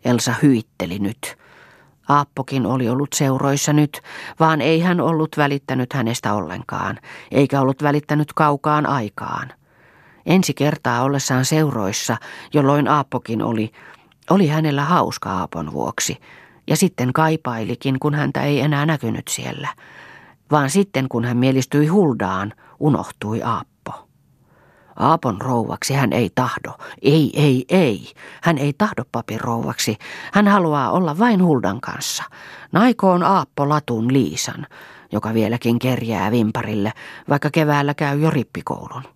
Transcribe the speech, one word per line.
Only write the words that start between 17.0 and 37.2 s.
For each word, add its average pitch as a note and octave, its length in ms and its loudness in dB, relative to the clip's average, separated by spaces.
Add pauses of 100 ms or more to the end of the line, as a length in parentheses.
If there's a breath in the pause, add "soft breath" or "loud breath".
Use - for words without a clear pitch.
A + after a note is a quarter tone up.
kaipailikin, C3 840 -2
kun D3 140 0
häntä C#3 280 -2
ei C#3+ 180 0
enää D3 260 0
näkynyt C3+ 420 -4
siellä. C3 420 -8 (800 loud breath)
Vaan C#3+ 180 2
sitten C#3+ 400 0
kun A#2 160 -2
hän A#2+ 120 -2
mielistyi C3+ 500 2
Huldaan, G#2+ 680 0 (260 soft breath)
unohtui A2+ 640 -2
Aappo. - 640 -8 (880 soft breath)
Aapon B2 460 0
rouvaksi B2 520 -2
hän C3+ 200 0
ei A#2 220 0
tahdo. - 420 -4 (240 loud breath)
Ei, D3 340 4
ei, C3+ 340 4
ei. C3+ 440 0 (300 loud breath)
Hän E3+ 140 2
ei C#3+ 160 0
tahdo G#3 380 -2
papin G#2+ 280 -6
rouvaksi. A#2 580 -4 (360 loud breath)
Hän G3+ 140 6
haluaa D3+ 440 2
olla D#3 280 0
vain G#3+ 240 4
Huldan A#2+ 380 2
kanssa. - 420 -8 (480 loud breath)
Naikoon F#3+ 520 4
Aappo D3+ 460 0
latun B2 440 0
Liisan, C3 540 -2 (440 loud breath)
joka A2 220 -4
vieläkin A#2 460 0
kerjää A2+ 520 -2
Vimparille, A2 600 0 (360 loud breath)